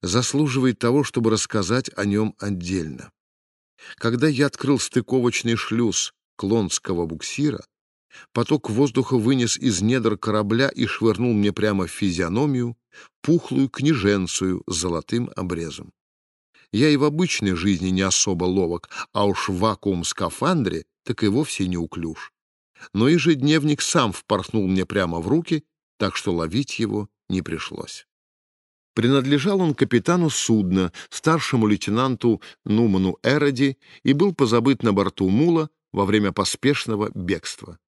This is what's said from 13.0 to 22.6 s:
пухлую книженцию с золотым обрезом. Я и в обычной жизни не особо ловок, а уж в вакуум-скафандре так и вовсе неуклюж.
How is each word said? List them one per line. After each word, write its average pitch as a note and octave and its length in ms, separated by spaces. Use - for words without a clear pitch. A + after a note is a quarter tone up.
пухлую C#3 460
книженцию G2 1000
с F#2 80
золотым F2 600
обрезом. E2 560
Я C3 180
и D3 80
в C3+ 60
обычной D3 520
жизни F#2 340
не F#2 120
особо F#2 420
ловок, F2+ 460
а G#2 140
уж G2+ 240
в F#2 80
вакуум-скафандре F#2+ 1300
так - 200
и G#2 60
вовсе G#2+ 380
неуклюж. E2+ 640